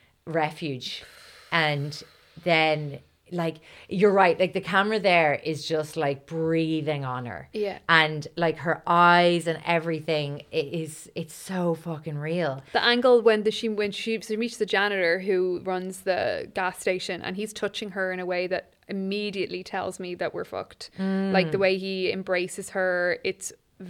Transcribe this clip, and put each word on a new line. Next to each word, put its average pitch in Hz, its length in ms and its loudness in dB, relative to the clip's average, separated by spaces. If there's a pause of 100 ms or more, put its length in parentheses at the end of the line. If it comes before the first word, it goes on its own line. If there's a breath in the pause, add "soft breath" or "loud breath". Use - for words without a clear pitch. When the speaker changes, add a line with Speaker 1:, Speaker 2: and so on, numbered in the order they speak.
(260 soft breath)
Speaker 1:
refuge, 156 760 -4 (480)
and 147 500 0 (440)
then, 156 540 2 (340)
like, 165 240 -2 (320 loud breath)
you're 196 240 4
right, 185 260 6
like, 185 140 2
the 190 80 -2
camera 208 380 2
there 170 440 4
is 151 240 -4
just, 156 300 -2
like, 143 300 -2
breathing 160 800 0
on 127 220 -6
her. 92 260 -12
Speaker 2:
Yeah. 208 260 -4 (100)
Speaker 1:
And, 156 480 4
like, 165 220 0
her 165 280 -2
eyes 175 600 6
and 160 200 -2
everything, 156 840 -2
it 156 160 -2
is, 160 480 -8
it's 165 200 -10
so 180 400 -2
fucking 156 440 -8
real. 151 440 -2 (100)
Speaker 2:
The - 100 2
angle 240 400 6
when 214 220 6
the, 220 60 2
she, 226 200 -4
when 208 220 -2
she, 220 280 -4
she 214 160 -6
meets 233 220 -4
the 208 80 0
janitor 190 540 2
who 185 440 0
runs 185 380 -6
the 107 520 -2
gas 185 240 -4
station, 185 440 -2
and 185 140 -6
he's 214 180 -6
touching 208 380 -6
her 190 200 -4
in 180 80 -6
a 180 60 -6
way 180 220 -2
that - 260 -6 (160)
immediately 196 720 -4
tells 190 380 -6
me 180 140 -8
that 175 180 -4
we're 170 140 -6
fucked. - 520 -12
Speaker 1:
Mm. 190 340 0
Speaker 2:
Like, 180 200 4
the 196 60 0
way 190 180 4
he 190 340 -2
embraces 185 600 -4
her, 180 520 0
it's, - 300 -6 (380)